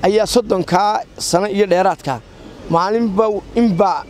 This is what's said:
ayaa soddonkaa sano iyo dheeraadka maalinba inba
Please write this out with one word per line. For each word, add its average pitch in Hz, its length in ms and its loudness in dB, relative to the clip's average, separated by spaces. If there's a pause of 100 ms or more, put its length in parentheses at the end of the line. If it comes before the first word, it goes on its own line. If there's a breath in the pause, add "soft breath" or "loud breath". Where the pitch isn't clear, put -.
ayaa 202 220 2
soddonkaa 208 760 0 (160)
sano 190 300 -2
iyo 202 180 2
dheeraadka 175 540 0 (500)
maalinba 202 560 0 (300)
inba 190 540 2